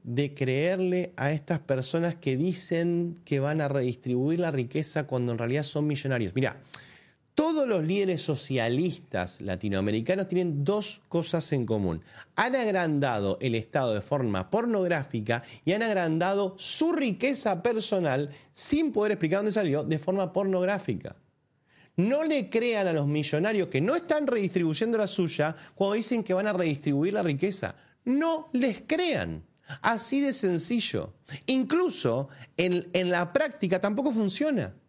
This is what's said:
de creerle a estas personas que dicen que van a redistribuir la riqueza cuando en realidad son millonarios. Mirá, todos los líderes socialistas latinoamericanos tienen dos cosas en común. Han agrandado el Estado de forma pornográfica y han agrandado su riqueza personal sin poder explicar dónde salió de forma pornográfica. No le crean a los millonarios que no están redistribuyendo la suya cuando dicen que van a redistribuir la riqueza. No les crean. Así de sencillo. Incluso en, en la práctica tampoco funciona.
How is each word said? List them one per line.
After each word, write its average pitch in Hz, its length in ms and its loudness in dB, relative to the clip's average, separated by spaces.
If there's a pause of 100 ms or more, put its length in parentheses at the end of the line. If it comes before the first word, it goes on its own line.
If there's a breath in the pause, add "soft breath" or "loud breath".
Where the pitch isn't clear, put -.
de 143 320 -2
creerle 180 840 0
a 143 160 0
estas 156 280 -2
personas 165 560 -2
que 131 200 -2
dicen 170 880 -2
que 139 160 0
van 151 200 0
a 143 80 0
redistribuir 127 720 0
la 170 100 0
riqueza 147 560 -2
cuando 123 260 -2
en 113 60 -2
realidad 123 240 0
son 147 240 -2
millonarios. 131 480 -2
Mirá, 131 260 0 (720 loud breath)
todos 311 320 2
los 190 160 2
líderes 185 400 0
socialistas 127 1160 -2
latinoamericanos 104 880 0
tienen 175 360 0
dos 208 440 -2
cosas 165 440 -2
en 127 140 0
común. 95 360 0 (340 loud breath)
Han 247 180 2
agrandado 151 840 0
el 120 160 0
Estado 117 380 0
de 101 60 0
forma 107 500 -2
pornográfica 170 920 0 (220 loud breath)
y 165 80 2
han 214 100 0
agrandado 190 760 0
su - 340 0
riqueza 240 680 0
personal 175 680 0 (220 loud breath)
sin 294 400 0
poder 208 200 2
explicar 175 260 2
dónde 208 140 0
salió 160 300 2
de 156 160 0
forma 185 340 0
pornográfica. 190 840 0 (800 soft breath)
No 254 280 2
le 294 260 0
crean 226 380 2
a 170 40 2
los 147 140 0
millonarios 151 600 0
que 131 120 0
no 220 140 2
están 302 320 0
redistribuyendo 202 720 0
la 208 80 2
suya 160 480 0 (220 loud breath)
cuando 196 180 2
dicen 226 300 0
que 185 100 0
van 202 140 2
a 214 40 0
redistribuir 156 640 2
la 214 80 2
riqueza. 165 540 -2 (280 soft breath)
No 311 480 0
les 247 340 0
crean. 156 580 0 (360 loud breath)
Así 233 400 0
de 277 120 2
sencillo. 180 840 -2 (320 loud breath)
Incluso 254 840 0 (280 loud breath)
en, 175 360 0
en 185 180 0
la 175 220 0
práctica 202 480 0
tampoco 214 320 0
funciona. 214 600 0 (140)